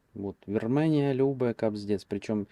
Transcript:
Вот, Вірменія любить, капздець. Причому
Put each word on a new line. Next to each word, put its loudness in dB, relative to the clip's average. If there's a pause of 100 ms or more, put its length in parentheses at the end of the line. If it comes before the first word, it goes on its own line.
(140)
Вот, -8 (120)
Вірменія 2
любить, 2
капздець. -2
Причому -4